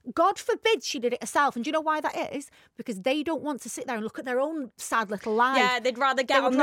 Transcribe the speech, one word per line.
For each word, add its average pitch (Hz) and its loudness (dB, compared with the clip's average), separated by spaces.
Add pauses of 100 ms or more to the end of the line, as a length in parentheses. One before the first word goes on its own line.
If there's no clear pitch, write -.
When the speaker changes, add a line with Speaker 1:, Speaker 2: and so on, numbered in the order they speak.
(140)
Speaker 1:
God 381 4
forbid 440 0
she - -6
did 233 0
it - -6
herself. 285 2
And 233 -4
do 294 -4
you 302 -4
know 311 2
why 311 0
that - -4
is? 277 -8 (260)
Because 202 -8
they 285 0
don't 294 -4
want 285 -4
to 240 -12
sit - -10
there 240 -4
and 214 -4
look 220 -8
at 262 -10
their 254 0
own 294 -4
sad 226 -2
little 214 -4
life. 254 4
Speaker 2:
Yeah, 247 4
they'd 233 -2
rather 262 2
Speaker 1:
They 233 0
Speaker 2:
get 277 4
Speaker 1:
would 269 2
Speaker 2:
on 254 2
the 262 4